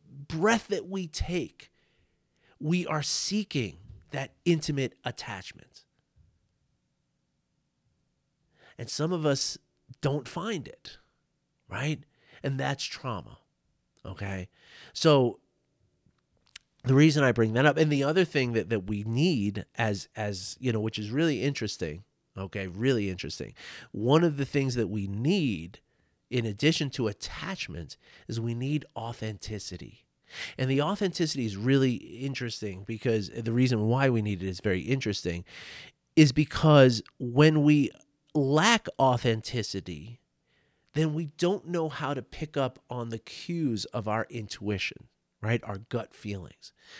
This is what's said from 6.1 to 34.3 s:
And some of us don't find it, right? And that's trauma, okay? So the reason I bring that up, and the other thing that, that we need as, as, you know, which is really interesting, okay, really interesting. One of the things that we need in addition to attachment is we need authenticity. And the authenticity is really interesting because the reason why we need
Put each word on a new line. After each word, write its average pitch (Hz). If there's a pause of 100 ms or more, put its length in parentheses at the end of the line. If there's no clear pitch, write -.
And 117
some 160
of 165
us - (400)
don't 135
find 180
it, - (720)
right? 139 (420)
And 135
that's 135
trauma, 92 (640)
okay? 98 (440)
So 135 (1400)
the 131
reason 147
I 123
bring 110
that 131
up, 147
and 156
the 139
other 165
thing 123
that, 98
that 101
we 104
need 113 (100)
as, 107
as, 101
you 127
know, 110
which 110
is 107
really 139
interesting, 101 (320)
okay, 95
really 101
interesting. 76 (380)
One 135
of 156
the 139
things 135
that 117
we 101
need 107 (500)
in 120
addition 139
to 113
attachment - (320)
is 113
we 117
need 139 (100)
authenticity. 110 (520)
And 131
the 139
authenticity 170
is 98
really 127
interesting 110
because 110
the 117
reason 120
why 131
we 117
need 101